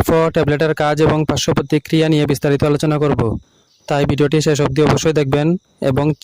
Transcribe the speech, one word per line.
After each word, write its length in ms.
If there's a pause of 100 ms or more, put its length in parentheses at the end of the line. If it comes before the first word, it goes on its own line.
ফোর 180 (100)
ট্যাবলেটের 380 (100)
কাজ 140 (100)
এবং 120 (100)
পার্শ্ব 280
প্রতিক্রিয়া 560
নিয়ে 180
বিস্তারিত 400
আলোচনা 320
করব, 180 (680)
তাই 220
ভিডিওটি 360
শেষ 180
অবধি 240
অবশ্যই 320
দেখবেন 280 (420)
এবং 140 (200)